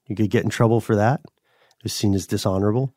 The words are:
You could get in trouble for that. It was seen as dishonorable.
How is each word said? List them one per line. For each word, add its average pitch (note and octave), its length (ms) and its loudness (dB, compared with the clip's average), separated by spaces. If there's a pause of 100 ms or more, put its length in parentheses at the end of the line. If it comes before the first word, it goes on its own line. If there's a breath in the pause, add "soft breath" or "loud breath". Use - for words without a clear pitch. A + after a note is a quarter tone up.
You B2+ 80 -8
could A2 140 0
get A#2+ 140 0
in A2+ 60 -2
trouble A#2 300 2
for A2 160 0
that. A2+ 280 2
It - 600 -20
was A2+ 80 -8
seen G2+ 220 0
as F#2 120 -2
dishonorable. G#2 720 -2